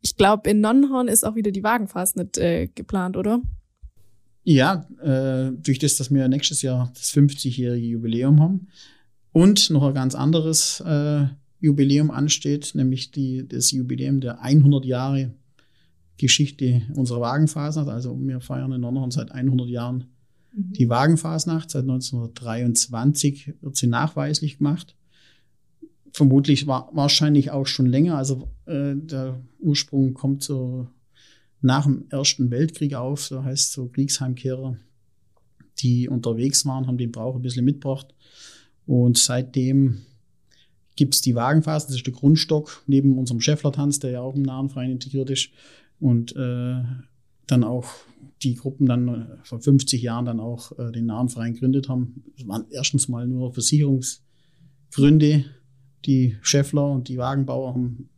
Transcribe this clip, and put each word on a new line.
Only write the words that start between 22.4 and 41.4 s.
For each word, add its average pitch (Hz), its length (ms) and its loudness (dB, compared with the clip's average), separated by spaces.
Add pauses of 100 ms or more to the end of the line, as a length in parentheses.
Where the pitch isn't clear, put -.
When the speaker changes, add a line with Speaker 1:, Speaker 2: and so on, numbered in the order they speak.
Speaker 2:
wird 139 160 -8
sie 123 100 0
nachweislich 147 720 -2
gemacht. - 400 -2 (1120)
Vermutlich 139 560 4
wa-, 127 260 -4
wahrscheinlich 147 580 2
auch 139 140 -4
schon 135 220 0
länger. 151 300 2
Also, 131 320 -4 (160)
äh, 143 300 -4
der 131 460 -8 (180)
Ursprung 139 540 0
kommt 139 300 -2
so 127 440 -6 (760)
nach 135 240 4
dem 135 240 2
Ersten 135 420 0
Weltkrieg 143 420 -2
auf. 135 360 -6
Da 135 140 -8
heißt 135 280 -2
so 127 160 -8
Kriegsheimkehrer, 131 880 -4 (1000)
die 123 280 2
unterwegs 120 600 -2
waren, 131 200 -4
haben 127 120 -2
den 117 120 -4
Brauch 117 240 -8
ein 123 60 -6
bisschen 123 240 -2
mitgebracht. 139 480 -2 (720)
Und 123 320 4
seitdem 127 840 0 (920)
gibt's 139 260 2
die 123 120 0
Wagenfastnacht. 151 560 0